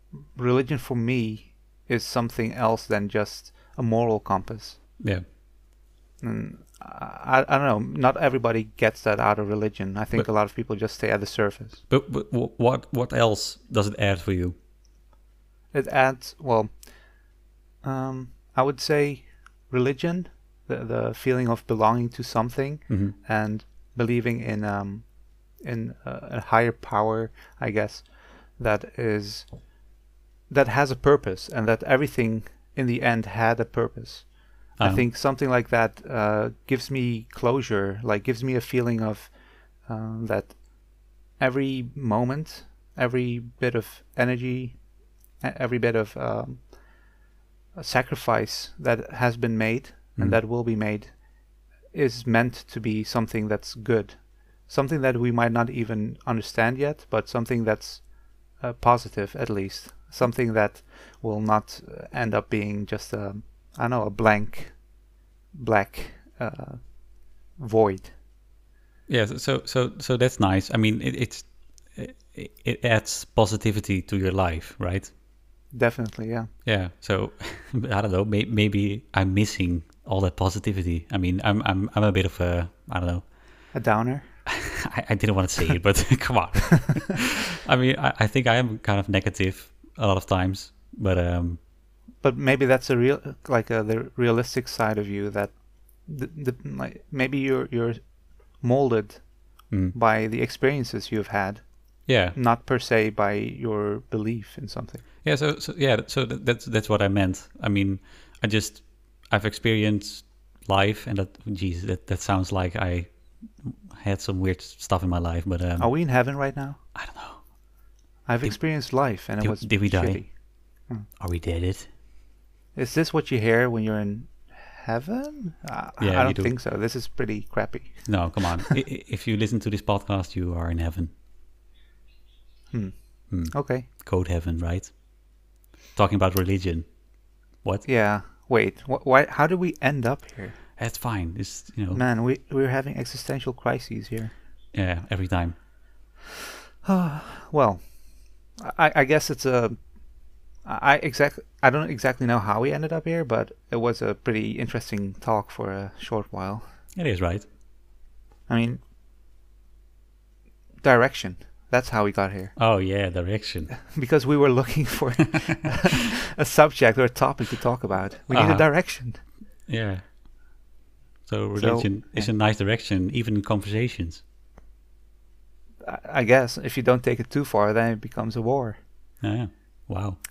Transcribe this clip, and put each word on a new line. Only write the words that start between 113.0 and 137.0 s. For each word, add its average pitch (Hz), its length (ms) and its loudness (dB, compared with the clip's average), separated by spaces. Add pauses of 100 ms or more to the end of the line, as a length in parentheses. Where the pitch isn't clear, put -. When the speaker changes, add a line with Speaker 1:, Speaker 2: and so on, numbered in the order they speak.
Speaker 2:
had 98 220 -4
some 95 200 -4
weird 95 220 0
stuff - 400 -4
in 92 60 0
my 87 100 2
life, 85 280 -2
but, 87 160 -2
um, 87 200 0
Speaker 1:
Are 117 80 4
we 156 120 0
in 160 60 0
heaven 127 280 2
right 139 200 -4
now? 139 200 -8 (180)
Speaker 2:
I - 120 -12
don't - 100 -18
know. - 200 -18 (920)
Speaker 1:
I've 120 120 0
Speaker 2:
Did, 127 60 -2
Speaker 1:
experienced 151 460 -2
life, 127 380 0
and 104 100 -2
it - 20 0
Speaker 2:
did, 107 80 2
Speaker 1:
was 107 100 -4
Speaker 2:
did 104 200 0
we 101 80 2
die? 92 180 2
Speaker 1:
shitty. 98 200 -2 (640)
Hmm. 110 140 -8 (180)
Speaker 2:
Are 92 100 -6
we 87 100 -2
dead? 90 360 -2 (1000)
Speaker 1:
Is 131 180 -4
this 160 200 0
what 151 160 -2
you 127 100 2
hear 117 300 4
when 113 120 -2
you're 107 180 0
in 104 280 -6 (560)
heaven? 214 680 -6 (160)
I, 107 200 -8 (120)
Speaker 2:
Yeah, 95 220 4
Speaker 1:
I 95 40 4
Speaker 2:
you 98 60 0
Speaker 1:
don't - 0 -
Speaker 2:
do. 95 80 -2
Speaker 1:
think 123 180 0
so. - 100 -6
This 107 260 -4
is 120 120 -6
pretty 107 420 -4
crappy. - 420 -4 (160)
Speaker 2:
No, 90 200 2
come 95 160 -2
on. 85 220 0
Speaker 1:
<laughs> - 40 2
Speaker 2:
I, 131 80 4
I, - 300 -4
if - 180 -8
you 110 120 0
listen 110 220 0
to 107 100 -4
this 101 120 -2
podcast, 98 540 -2
you 90 180 -2
are 85 160 -2
in 85 80 -2
heaven. 82 300 -4 (1600)
Speaker 1:
Hmm. 107 180 -4 (420)
Speaker 2:
Hmm. 87 140 -2 (100)
Speaker 1:
Okay. 131 320 -2 (180)
Speaker 2:
Code 90 240 0
heaven, 85 300 -2
right? 85 320 -4 (1040)
Talking 101 200 4
about 92 180 4
religion. 90 500 0 (800)